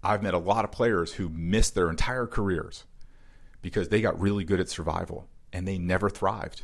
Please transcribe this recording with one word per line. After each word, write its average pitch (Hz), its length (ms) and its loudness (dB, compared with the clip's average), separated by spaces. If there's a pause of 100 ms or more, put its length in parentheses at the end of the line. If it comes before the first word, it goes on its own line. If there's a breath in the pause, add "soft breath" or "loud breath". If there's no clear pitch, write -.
I've 101 200 2
met 95 120 0
a 90 40 4
lot 101 260 2
of - 80 -6
players 101 400 2
who 90 160 -4
missed 82 460 2
their 87 160 4
entire 123 360 0
careers 98 580 -2 (760 soft breath)
because 90 300 -2
they 104 100 4
got 110 200 0
really 101 220 2
good 90 160 2
at 90 100 0
survival 85 600 -6 (240)
and 92 160 -4
they 95 100 -2
never 92 320 2
thrived - 540 -4